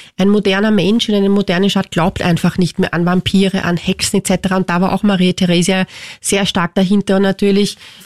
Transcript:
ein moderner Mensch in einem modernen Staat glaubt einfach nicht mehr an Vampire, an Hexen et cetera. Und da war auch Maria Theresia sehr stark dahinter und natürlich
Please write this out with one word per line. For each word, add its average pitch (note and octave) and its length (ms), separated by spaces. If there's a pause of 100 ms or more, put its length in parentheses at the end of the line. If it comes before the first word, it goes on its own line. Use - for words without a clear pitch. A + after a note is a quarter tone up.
(160)
ein G3 140
moderner G3+ 400
Mensch G#3 400
in G#3 40
einem G3 180
modernen G3 360
Staat F#3+ 220
glaubt F3 320
einfach E3+ 340
nicht F3+ 220
mehr F#3+ 160
an E3+ 100
Vampire, F#3+ 600
an F3 120
Hexen - 440
et - 80
cetera. F#3 280
Und F#3 140
da F3 100
war F#3 140
auch G3 80
Maria F#3 320
Theresia F3+ 500 (380)
sehr G3 240
stark F3 280
dahinter G3 420
und F#3+ 60
natürlich G3 540 (300)